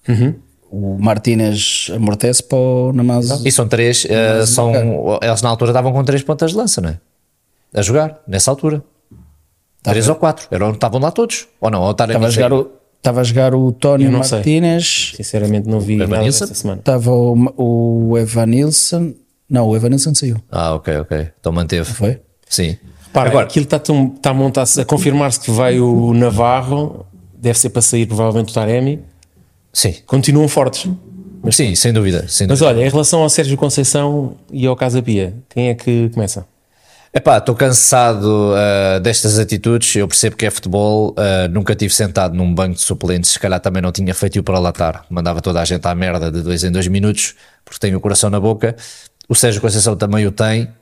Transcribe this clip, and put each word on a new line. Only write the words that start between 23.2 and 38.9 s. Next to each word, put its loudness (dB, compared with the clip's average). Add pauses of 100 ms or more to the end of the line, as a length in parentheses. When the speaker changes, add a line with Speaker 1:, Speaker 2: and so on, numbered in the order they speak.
Speaker 3:
Agora 4
Speaker 1:
aquilo -2
está -2
tão, 0
está -2
a 0
montar-se, 0
a -2
confirmar-se 2
que -6
vai 2
o 2
Navarro, 0 (320)
deve 0
ser 0
para 0
sair 2
provavelmente 0
o -16
Taremi. 0 (720)
Speaker 3:
Sim. -2 (120)
Speaker 1:
Continuam 2
fortes. -2 (540)
Speaker 3:
Mas 0
sim, 2
sem 2
dúvida, 2
sem -2
Speaker 1:
Mas 2
Speaker 3:
dúvida. 4
Speaker 1:
olha, 2
em 2
relação 2
ao 2
Sérgio 0
Conceição 0 (160)
e -2
ao 2
Casa 0
Pia, -2 (160)
quem -2
é -2
que 0
começa? -4 (680)
Speaker 3:
Epá, 4
estou 0
cansado, 2
eh, 2